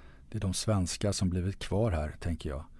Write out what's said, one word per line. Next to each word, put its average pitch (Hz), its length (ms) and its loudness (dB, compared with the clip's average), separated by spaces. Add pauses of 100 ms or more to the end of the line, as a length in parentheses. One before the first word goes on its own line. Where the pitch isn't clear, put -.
(300)
Det 110 80 -4
är - 20 -4
de 95 140 2
svenskar 101 580 2
som 92 180 2
blivit 92 280 0
kvar 104 320 2
här, 76 300 0
tänker 82 300 -2
jag. 69 140 -6 (160)